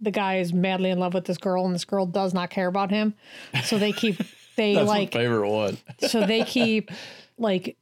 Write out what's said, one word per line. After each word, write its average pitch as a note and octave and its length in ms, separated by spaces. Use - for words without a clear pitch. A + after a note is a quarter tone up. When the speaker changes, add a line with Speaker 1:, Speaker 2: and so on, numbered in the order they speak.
Speaker 1:
the G#3 100
guy F#3+ 280
is F3 140
madly F#3 380
in F3+ 80
love F3+ 160
with F3+ 120
this F3+ 120
girl, F#3 280
and F3+ 80
this E3+ 100
girl G3 220
does F#3+ 280
not F3+ 160
care F#3+ 160
about F#3+ 240
him. G#3+ 240
So A3 140
they G#3 140
keep, G#3 240
Speaker 2:
<laughs> - 180
Speaker 1:
they, G#3 180
Speaker 2:
That's F#3+ 140
Speaker 1:
like, G#3 260
Speaker 2:
my A#2+ 60
favorite A2+ 280
one. G#2+ 300
<laughs> - 80
Speaker 1:
so G#3+ 180
they A3+ 180
keep, A3+ 460
like, G3 440